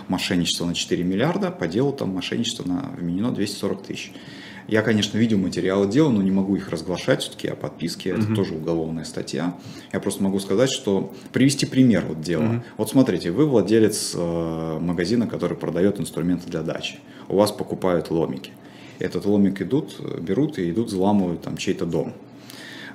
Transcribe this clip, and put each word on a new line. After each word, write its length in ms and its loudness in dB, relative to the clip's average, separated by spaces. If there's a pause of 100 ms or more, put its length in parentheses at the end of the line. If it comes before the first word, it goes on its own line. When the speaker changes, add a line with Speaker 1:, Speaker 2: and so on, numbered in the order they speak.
Speaker 1:
мошенничество 560 0
на 80 -2
четыре 300 -2
миллиарда, 480 0
по 160 -2
делу 260 2
там 200 -4
мошенничество 540 -4
на, 300 -2
вменено 340 -2
двести 240 -2
сорок 280 -4
тысяч. 280 -10 (560)
Я, 140 4
конечно, 360 2
видел 200 4
материалы 500 2
дела, 220 4
но 120 4
не 100 4
могу 240 2
их 140 -4
разглашать, 520 0
все-таки 280 -6
о 60 -6
подписке, 560 -6
это 100 0
Speaker 2:
Мгм. 140 2
Speaker 1:
тоже 200 0
уголовная 480 -2
статья. 520 -4 (360)
Я 80 -2
просто 240 -2
могу 160 2
сказать, 320 2
что, 420 0 (180)
привести 340 4
пример 420 6
вот 140 -6
дела. 220 0
Speaker 2:
Мгм. 200 0 (140)
Speaker 1:
Вот 120 -2
смотрите, 420 2
вы 140 2
владелец, 680 4
э, 640 -2
магазина, 480 0
который 300 -4
продает 420 2
инструменты 500 -2
для 140 -4
дачи. 360 -6 (300)
У 60 0
вас 160 6
покупают 580 -2
ломики. 420 -2 (480)
Этот 260 -4
ломик 360 4
идут, 380 -2
э, 220 -8
берут 360 0
и 140 0
идут, 160 0
взламывают 540 2
там 160 -6
чей-то 280 -2
дом. 280 -2 (800)